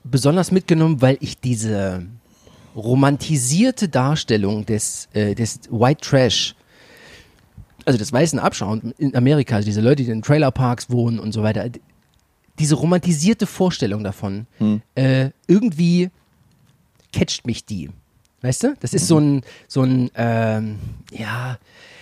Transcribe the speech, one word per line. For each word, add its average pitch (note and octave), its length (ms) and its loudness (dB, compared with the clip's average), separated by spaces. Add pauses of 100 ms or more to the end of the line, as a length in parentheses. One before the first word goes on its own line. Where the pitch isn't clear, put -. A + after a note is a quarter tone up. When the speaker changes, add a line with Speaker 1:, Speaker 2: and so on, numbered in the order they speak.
Speaker 1:
besonders C#3 480 0
mitgenommen, D#3+ 500 2
weil C3 200 4
ich - 180 -10
diese G2+ 640 -2 (720)
romantisierte C#3 1120 0
Darstellung A2 760 0
des, - 480 -4
äh, G#2 220 0
des A2 240 -4 (100)
White B2+ 320 2
Trash, - 540 2 (1300)
also C3 140 2
des G#2 160 -4
weißen C3+ 260 2
Abschaum G#2+ 580 -4
in C3+ 180 -2
Amerika, C3 420 2
also G2+ 80 -2
diese G#2+ 160 0
Leute, C3+ 220 4
die A#2 80 -2
in A2+ 100 -4
Trailerparks C3 680 0
wohnen A#2 300 0
und G#2 140 -6
so G#2+ 100 -2
weiter, G#2+ 220 0 (960)
diese D3+ 160 2
romantisierte F3 720 2
Vorstellung A2 560 -2
davon, G2+ 420 -6 (140)
Speaker 2:
Hm. G#2+ 220 0 (140)
Speaker 1:
äh, C3 360 2 (160)
irgendwie F3 640 2 (1000)
catcht - 360 -4
mich A2+ 180 -6
die. E2+ 240 -10 (520)
Weißt B2+ 220 -2
du? C4+ 160 -2
Das - 140 -8
ist - 100 0
Speaker 2:
Mhm. - 40 -2
Speaker 1:
so D#3+ 120 6
ein, C#3+ 220 2 (260)
so - 160 -2
ein, B2+ 320 2
ähm, A2 600 -2 (360)
ja, A#2+ 460 -8 (440)